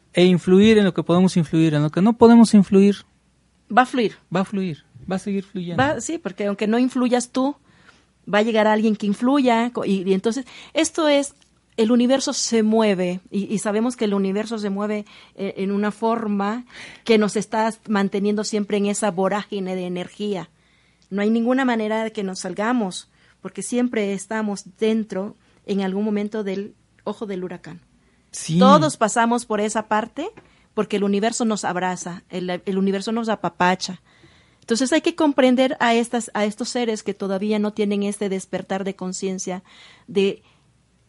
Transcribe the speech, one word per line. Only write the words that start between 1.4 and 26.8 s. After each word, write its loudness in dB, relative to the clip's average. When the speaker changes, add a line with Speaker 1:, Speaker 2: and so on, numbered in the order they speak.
Speaker 1:
en 2
lo 0
que -2
no 4
podemos 8
influir. 6
Speaker 2:
Va 6
a 4
fluir. -2
Speaker 1:
Va 2
a 0
fluir, -6
va -2
a -4
seguir -6
fluyendo. -6
Speaker 2:
Va, 0
sí, -8
porque -6
aunque -2
no 2
influyas 0
tú, -2
va 4
a 4
llegar 2
alguien 2
que -8
influya, 2
co-, -8
y, 0
y 4
entonces -2
esto 0
es, 2
el 2
universo 2
se 0
mueve, 2
y, -4
y -4
sabemos -2
que -4
el 0
universo -2
se -6
mueve, -6
eh, -8
en -4
una -2
forma -4
que 4
nos 2
está -2
manteniendo 0
siempre -4
en 0
esa -2
vorágine -4
de -6
energía. -8
No -4
hay 2
ninguna 2
manera 0
de -6
que -8
nos -6
salgamos, -4
porque -14
siempre -2
estamos -6
dentro, -4
en -2
algún -2
momento, -4
del -8